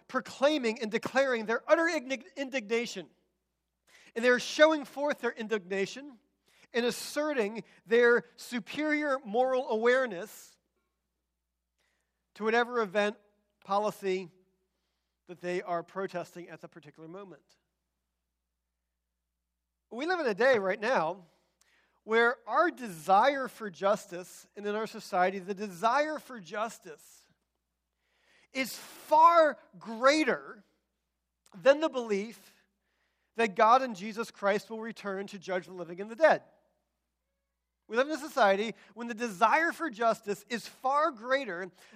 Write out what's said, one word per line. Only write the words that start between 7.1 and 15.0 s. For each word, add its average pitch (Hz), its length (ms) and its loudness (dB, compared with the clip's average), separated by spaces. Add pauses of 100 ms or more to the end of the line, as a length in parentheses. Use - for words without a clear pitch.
their 240 380 4 (120)
superior 294 880 -4
moral 254 460 0
awareness 226 880 -2 (1800)
to 208 100 -10
whatever 240 360 0
event, 208 360 -2 (480)
policy 196 640 -4 (960)